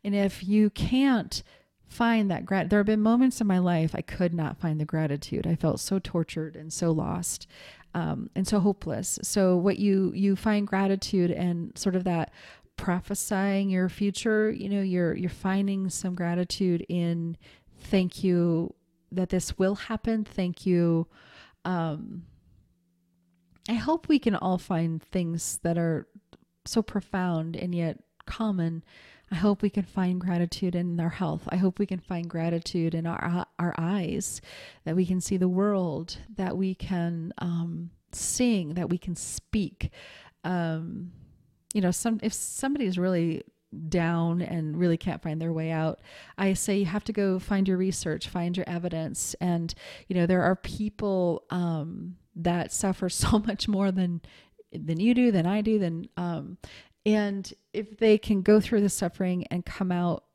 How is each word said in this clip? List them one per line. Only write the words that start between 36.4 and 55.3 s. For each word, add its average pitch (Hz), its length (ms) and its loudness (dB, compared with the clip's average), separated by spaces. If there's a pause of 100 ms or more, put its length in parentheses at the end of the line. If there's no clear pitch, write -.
we 190 160 -2
can, 170 640 -4
um, 170 520 -4 (220)
sing, 196 600 0
that 175 160 -2
we 180 80 0
can 175 180 -6
speak. - 760 -6 (540)
Um, 170 680 -4 (600)
you 208 80 2
know, 180 120 4
some, 226 300 0
if 220 120 -2
somebody's 269 640 -2
really 170 460 0 (440)
down 170 540 2
and 160 340 -4
really 170 200 4
can't - 260 -4
find 160 180 -4
their 165 120 -2
way 160 180 -2
out, 160 300 -2 (360)
I 190 180 2
say 196 240 0
you 202 80 2
have 202 180 -4
to 220 80 -4
go 196 260 2
find 196 300 0
your 185 80 2
research, 180 500 -2
find 175 300 -4
your 185 120 -4
evidence. 170 720 -6
And, 170 320 0 (360)
you 185 80 -2
know, 170 100 4
there 180 160 4
are 185 140 4
people, 190 960 -2
um, 170 640 -4 (180)
that 170 380 -2
suffer 190 360 -2
<laughs> - 0 -
so - 300 2
much 208 300 -2
more 196 240 2
than, 180 300 0 (500)
than 160 260 -4
you 233 160 4
do, 247 160 6